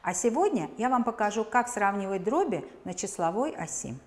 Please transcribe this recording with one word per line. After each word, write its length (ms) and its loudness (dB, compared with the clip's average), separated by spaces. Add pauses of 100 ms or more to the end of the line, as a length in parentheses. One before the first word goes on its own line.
А 120 -2
сегодня 640 2
я 100 0
вам 160 4
покажу, 400 0
как 240 2
сравнивать 560 0
дроби 420 0 (180)
на 100 -8
числовой 560 -2
оси. 440 -8 (120)